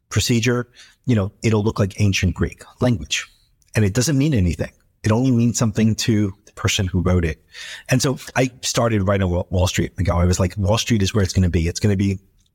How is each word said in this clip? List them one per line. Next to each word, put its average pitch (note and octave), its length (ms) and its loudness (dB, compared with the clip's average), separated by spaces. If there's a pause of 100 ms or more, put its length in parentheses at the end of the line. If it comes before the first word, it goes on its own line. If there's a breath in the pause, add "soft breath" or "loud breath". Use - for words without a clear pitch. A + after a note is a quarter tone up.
(100)
procedure, A#2+ 580 0 (380 loud breath)
you B2+ 100 2
know, G2+ 160 -2 (100)
it'll A2 220 2
look A2 140 -2
like G2+ 220 -2
ancient F#2+ 340 2
Greek - 280 -4 (200)
language. - 440 -2 (480)
And A2 100 2
it G2 100 0
doesn't C3+ 240 2
mean D3 160 2
anything. F2+ 380 0 (320)
It A2 60 2
only B2 200 2
means A#2 280 2
something A2 380 2
to G#2 380 0 (100)
the - 80 -20
person - 340 -2
who F2+ 140 0
wrote F2+ 240 0
it. D#2 180 -6 (460 loud breath)
And B2+ 140 0
so C#3 160 -2 (180)
I B2+ 140 0 (100)
started A2+ 480 0
right G2+ 140 0
on F2+ 80 0
Wa-, F2 180 -2
Wall F2+ 200 0
Street, - 280 -4
Miguel. F2 220 0
I F2 80 2
was F2+ 120 2
like, F2+ 200 0
"Wall G#2 180 2
Street A2 260 0
is F#2+ 120 -2
where G#2 100 2
it's F2+ 80 -4
gonna F#2 160 2
be." E2 180 0
It's F2 140 -4
gonna G2+ 160 2
be, G2 220 0 (360)